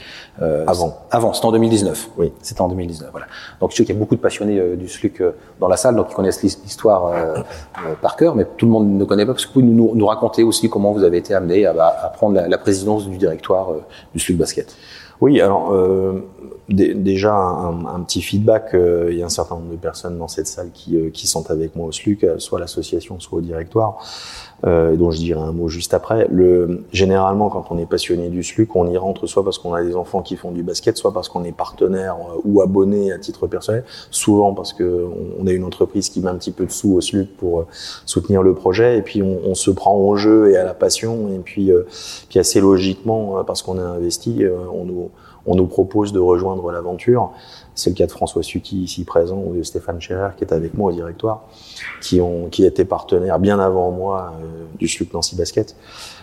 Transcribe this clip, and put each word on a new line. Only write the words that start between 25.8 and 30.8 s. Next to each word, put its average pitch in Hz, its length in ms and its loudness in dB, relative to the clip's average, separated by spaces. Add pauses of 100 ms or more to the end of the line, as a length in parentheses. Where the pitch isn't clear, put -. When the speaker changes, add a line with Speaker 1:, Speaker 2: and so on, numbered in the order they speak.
Speaker 2:
après. 107 380 2
Le, 90 600 4
généralement, 95 580 2
quand 90 200 -8
on 87 80 -4
est 85 80 -4
passionné 87 440 -2
du 87 140 -4
sluc, - 320 0
on 90 120 4
y 87 100 0
rentre 92 300 -4
soit 98 160 0
parce 95 160 -4
qu'on 87 160 -6
a 87 80 0
des 87 120 -2
enfants 90 280 -4
qui - 140 -8
font 90 120 -10
du 87 140 -6
basket, 101 340 -2